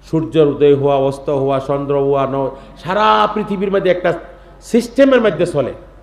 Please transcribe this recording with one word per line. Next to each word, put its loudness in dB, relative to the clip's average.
সূর্যের 2
উদয় 4
হওয়া, 0
অস্ত -2
হওয়া, -2
চন্দ্র -4
হওয়া, 0
ন-, -4
সারা 0
পৃথিবীর -4
মধ্যে 0
একটা 0
সিস্টেমের 2
মধ্যে 0
চলে। -2